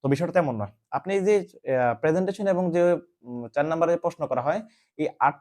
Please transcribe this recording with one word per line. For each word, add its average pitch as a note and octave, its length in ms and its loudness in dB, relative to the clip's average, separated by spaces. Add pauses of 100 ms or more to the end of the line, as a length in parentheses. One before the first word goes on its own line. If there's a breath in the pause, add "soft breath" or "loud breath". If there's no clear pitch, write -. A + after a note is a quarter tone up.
তো C#3 40 -2
বিষয়টা D#3+ 260 0
তেমন C#3 280 0
নয়। G2+ 100 -8 (200)
আপনি D#3 220 -4
এই G3 80 0
যে, G#3 160 4
আহ, B2+ 580 0
প্রেজেন্টেশন F#3 520 0
এবং F#3 240 0
যে, F3 260 4 (240)
উম, A#2+ 260 -12
চার C#3+ 180 -2
নাম্বারে E3 320 2
প্রশ্ন F3 300 -6
করা B2+ 140 -2
হয়, D#3+ 200 -2 (360 soft breath)
এই D3 100 -2 (120)
আট C#3+ 220 2